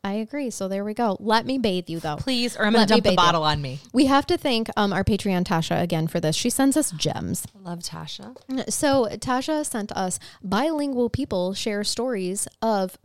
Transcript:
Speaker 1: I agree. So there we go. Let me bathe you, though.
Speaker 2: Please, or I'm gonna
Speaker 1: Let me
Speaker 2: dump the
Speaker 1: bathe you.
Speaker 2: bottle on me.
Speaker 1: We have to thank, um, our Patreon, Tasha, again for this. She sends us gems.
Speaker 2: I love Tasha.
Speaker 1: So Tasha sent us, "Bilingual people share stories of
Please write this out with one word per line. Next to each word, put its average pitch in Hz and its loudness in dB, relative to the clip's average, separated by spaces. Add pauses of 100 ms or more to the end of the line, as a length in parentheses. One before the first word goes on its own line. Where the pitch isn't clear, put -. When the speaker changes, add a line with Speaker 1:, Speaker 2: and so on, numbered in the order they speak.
Speaker 1:
I 196 -2
agree. 226 -4
So 196 -6
there 196 -4
we 214 -4
go. 208 0
Let 220 2
me 269 0
bathe 185 0
you, 165 -4
though. 151 -4
Speaker 2:
Please, 247 -2
or - -10
I'm 220 4
gonna 226 8
Speaker 1:
Let 202 4
me 220 8
Speaker 2:
dump 196 4
the 208 6
Speaker 1:
bathe - 4
you. - 4
Speaker 2:
bottle 170 6
on 151 0
me. 139 -8 (120)
Speaker 1:
We 269 6
have 277 4
to 349 2
thank, 233 0
um, 202 2
our 190 0
Patreon, 190 2
Tasha, 165 0
again 170 0
for 165 -2
this. 156 0
She 240 0
sends 269 4
us 302 0
gems. 156 -4 (120)
Speaker 2:
I 196 -16
love 170 -8
Tasha. 175 -12 (360)
Speaker 1:
So 277 2
Tasha 269 -2
sent 214 -6
us, 185 -4 (240)
"Bilingual 254 0
people 196 -2
share 208 -4
stories 202 -4 (140)
of 202 0